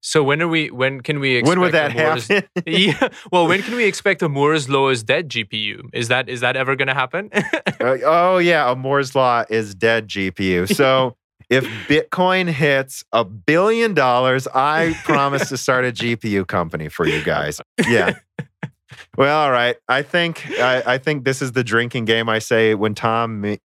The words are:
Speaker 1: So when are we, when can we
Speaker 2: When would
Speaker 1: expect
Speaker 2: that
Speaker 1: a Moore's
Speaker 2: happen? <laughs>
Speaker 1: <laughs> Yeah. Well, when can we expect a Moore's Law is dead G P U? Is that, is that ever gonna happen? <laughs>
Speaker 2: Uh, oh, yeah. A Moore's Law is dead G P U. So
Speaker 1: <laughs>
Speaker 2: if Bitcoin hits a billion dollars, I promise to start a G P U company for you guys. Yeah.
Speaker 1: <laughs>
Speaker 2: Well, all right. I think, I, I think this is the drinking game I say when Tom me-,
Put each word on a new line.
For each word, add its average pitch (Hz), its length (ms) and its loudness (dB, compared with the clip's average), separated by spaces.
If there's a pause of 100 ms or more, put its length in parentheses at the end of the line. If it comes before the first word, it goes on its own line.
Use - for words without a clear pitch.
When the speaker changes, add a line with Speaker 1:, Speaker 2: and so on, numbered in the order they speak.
Speaker 1:
So 156 220 0
when 143 180 2
are 175 60 0
we, 160 240 0
when 135 300 -2
can 147 200 -4
we 127 200 0
Speaker 2:
When 180 200 2
would 175 120 2
Speaker 1:
expect 147 220 2
Speaker 2:
that 156 40 -2
Speaker 1:
a 156 100 2
Moore's 131 180 -2
Speaker 2:
happen? 202 280 0
<laughs> 180 80 -4
Speaker 1:
<laughs> - 40 -10
Yeah. 202 400 0 (240)
Well, 175 160 4
when 190 160 0
can 226 120 -6
we 240 100 0
expect 190 360 0
a 175 80 0
Moore's 143 400 0
Law 135 200 2
is 123 140 0
dead 139 260 0
G 117 160 -4
P 110 120 -10
U? 104 360 -8
Is 117 160 -6
that, 127 200 0
is 120 120 -6
that 123 160 0
ever 135 180 0
gonna 131 180 -2
happen? 143 420 -4
<laughs> 202 60 2 (380)
Speaker 2:
Uh, 127 260 0
oh, 175 340 4
yeah. 156 320 2
A 127 40 0
Moore's 135 400 -2
Law 123 340 2
is 107 260 -2
dead 113 320 0
G 95 240 -4
P 92 240 -2
U. 90 120 2
So 131 480 2 (160)
Speaker 1:
<laughs> - 180 -20
Speaker 2:
if 127 140 2 (240)
Bitcoin 180 640 0
hits 139 640 0
a 113 100 2
billion 185 720 0
dollars, 131 540 2
I 156 480 0 (100)
promise 139 440 0
to 135 80 -6
start 127 280 0
a 123 80 -2
G 117 240 -2
P 113 140 -6
U 98 120 2
company 82 460 -4
for - 180 -2
you 78 160 -2
guys. 76 380 -4 (260)
Yeah. 104 280 2 (240)
Speaker 1:
<laughs> - 80 -14 (720)
Speaker 2:
Well, 139 200 4
all 147 140 2
right. 120 240 2 (120)
I 131 160 2
think, 170 440 -2 (120)
I, 127 260 2
I 127 140 2
think 147 260 -4
this 135 160 0
is 131 100 -4
the 127 120 0
drinking 117 420 -2
game 113 240 2
I 110 100 0
say 110 360 2
when 104 200 -2
Tom 113 460 -2
me-, 104 180 -4 (120)